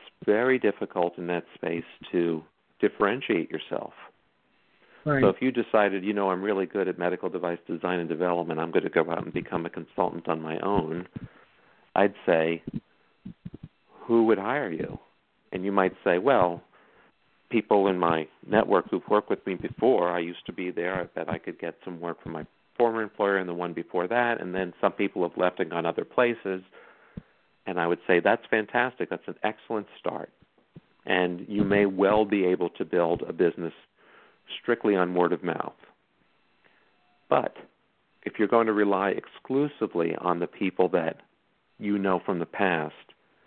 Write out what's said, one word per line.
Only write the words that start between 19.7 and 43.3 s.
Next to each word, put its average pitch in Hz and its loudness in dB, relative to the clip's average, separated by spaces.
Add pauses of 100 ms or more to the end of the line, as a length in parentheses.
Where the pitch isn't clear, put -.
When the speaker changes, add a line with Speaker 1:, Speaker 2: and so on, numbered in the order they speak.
Speaker 1:
I 87 -2
used 85 -8
to 92 -10
be 90 -6
there, 87 -4
I 85 -4
bet 85 -8
I 82 -2
could - -10
get 85 -8 (100)
some 90 -10
work 85 -8
from 82 -10
my 80 -8 (300)
former 113 2
employer 101 0
and 92 -4
the 87 -6
one 87 -6
before 87 -4
that, 120 0
and 90 -6
then 90 -4
some 95 2
people 95 -2
have - -16
left 90 0
and 80 -4
gone 85 -2
other 82 -2
places." 113 -2 (1040)
And 90 -6
I 85 0
would 85 0
say, 87 4
"That's 101 2
fantastic. 117 -2
That's - -10
an 90 -10
excellent 107 -6 (120)
start." - -8 (760)
And 90 -2
you 104 0
may 101 4
well 98 4
be 101 0
able 90 0
to - -8
build 85 0
a 85 -6
business 85 -2 (880)
strictly 113 2
on 90 0
word 87 4
of 80 -4
mouth. - -4 (1500)
But - 0 (680)
if - -8
you're 107 2
going 113 4
to 110 2
rely 101 2
exclusively 98 -2
on 85 -2
the 87 -2
people 92 0
that 82 -2 (580)
you 104 -2
know 95 2
from 92 -4
the 82 -4
past 82 -4 (320)